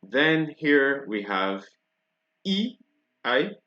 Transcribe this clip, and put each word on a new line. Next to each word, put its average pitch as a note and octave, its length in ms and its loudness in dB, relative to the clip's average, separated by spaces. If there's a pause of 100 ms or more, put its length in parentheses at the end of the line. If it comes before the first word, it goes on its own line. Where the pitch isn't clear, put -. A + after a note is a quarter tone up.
Then D3 540 0
here C#3 500 2
we G2+ 160 -6
have G2 420 -4 (800)
E, G3+ 340 -2 (460)
I C3+ 280 0 (160)